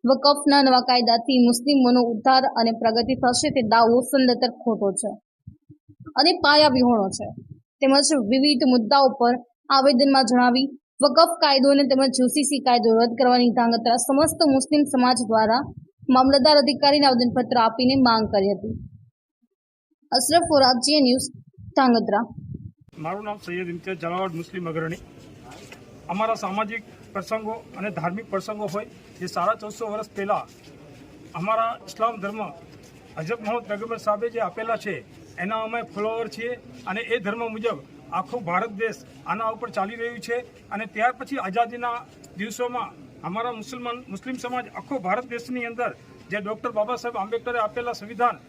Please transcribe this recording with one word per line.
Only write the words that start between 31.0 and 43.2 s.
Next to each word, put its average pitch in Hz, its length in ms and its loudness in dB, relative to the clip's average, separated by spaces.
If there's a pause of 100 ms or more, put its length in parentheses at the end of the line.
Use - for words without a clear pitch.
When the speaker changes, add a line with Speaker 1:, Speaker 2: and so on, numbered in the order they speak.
Speaker 2:
અમારા 226 360 -2 (160)
ઇસ્લામ 226 340 -4
ધર્મ 208 200 -8 (760)
હજરત 196 240 -8
મોહમ્મદ 226 260 -4
પૈગંબર 220 300 -8
સાહેબે 214 320 -2
જે 233 100 -8
આપેલા 220 380 -4
છે, 202 180 -6 (420)
એના 208 260 -6
અમે 220 180 -6
ફોલોવર 220 460 -6
છીએ 233 240 -10 (360)
અને 202 140 -6
એ 233 180 -4
ધર્મ 214 280 -6
મુજબ 220 300 -4 (340)
આખો 190 280 -6
ભારત 190 320 -4
દેશ 214 280 -6 (280)
આના 220 220 -4
ઉપર 226 200 -10
ચાલી 202 260 -6
રહ્યું 233 240 -10
છે. 233 180 -6 (340)
અને 214 140 -8
ત્યાર 220 340 -2
પછી 269 180 -8
આઝાદીના 233 600 -4 (400)
દિવસોમાં 240 520 -8 (340)